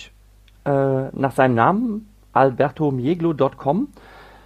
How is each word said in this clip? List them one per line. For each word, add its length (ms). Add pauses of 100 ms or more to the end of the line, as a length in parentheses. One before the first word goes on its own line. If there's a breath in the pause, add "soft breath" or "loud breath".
(640)
äh, 520
nach 160
seinem 220
Namen, 540 (240)
alberto 580
mieglo 420
dot 240
com. 300 (600 loud breath)